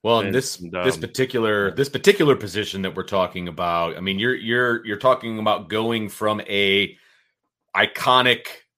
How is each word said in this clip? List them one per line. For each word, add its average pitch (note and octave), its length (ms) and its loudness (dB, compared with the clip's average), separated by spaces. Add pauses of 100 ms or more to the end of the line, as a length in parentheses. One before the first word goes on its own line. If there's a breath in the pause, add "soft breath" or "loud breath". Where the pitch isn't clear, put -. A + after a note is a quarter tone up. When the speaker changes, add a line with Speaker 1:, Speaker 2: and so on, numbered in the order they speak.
Speaker 1:
Well, A2+ 140 4
and G2 80 0
Speaker 2:
And, G2+ 80 -2
Speaker 1:
this, C3 260 -2
Speaker 2:
and, F2 100 -12
Speaker 1:
this F#2 260 0
Speaker 2:
um, D#2+ 40 -10
Speaker 1:
particular, A2+ 720 0
Speaker 2:
yeah. F2+ 40 -14
Speaker 1:
this C3+ 140 -2
particular D3 480 4
position G2 460 -6
that F2+ 120 -6
we're F2+ 80 -6
talking F2+ 460 -2
about, E2+ 480 -2
I - 40 -12
mean, F#2+ 200 -2
you're, B2 160 0
you're, A#2 500 0
you're G#2 120 -6
talking A#2+ 420 0
about G#2 280 0
going A2 420 -2
from G#2+ 320 -2
a G2+ 540 0 (800 soft breath)
iconic B2 720 2 (320)